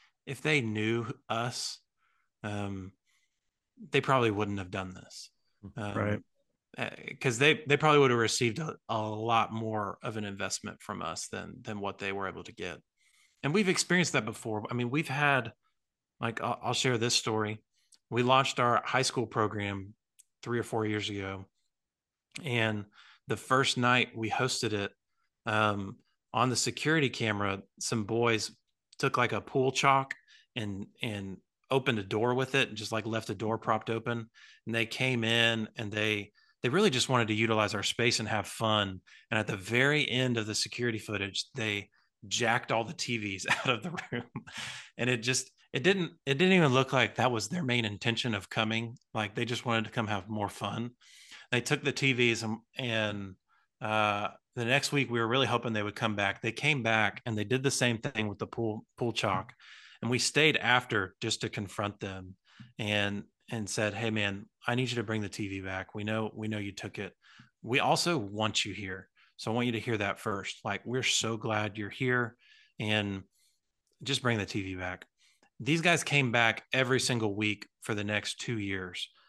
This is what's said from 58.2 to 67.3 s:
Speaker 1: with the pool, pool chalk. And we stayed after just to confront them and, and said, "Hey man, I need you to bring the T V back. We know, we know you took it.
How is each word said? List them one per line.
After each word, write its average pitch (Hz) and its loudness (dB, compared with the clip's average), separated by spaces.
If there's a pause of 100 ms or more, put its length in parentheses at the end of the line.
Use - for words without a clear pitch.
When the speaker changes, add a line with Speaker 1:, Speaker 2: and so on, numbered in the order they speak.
Speaker 1:
with 98 -8
the 110 -6
pool, 113 -6 (120)
pool 120 -2
chalk. 95 0 (500)
And 117 0
we 127 2
stayed 143 4
after 117 2
just 113 -4
to 110 -2
confront 104 -6
them 95 -10 (440)
and, 104 0 (280)
and 110 -4
said, 104 0
"Hey 113 -2
man, 101 -2 (220)
I 120 2
need 127 0
you 120 -4
to 117 -2
bring 107 -2
the 101 -4
T 104 -6
V 95 -8
back. 95 -8
We 104 -8
know, 110 -2
we 107 -6
know 107 -2
you 101 -6
took - -12
it. 98 -8 (480)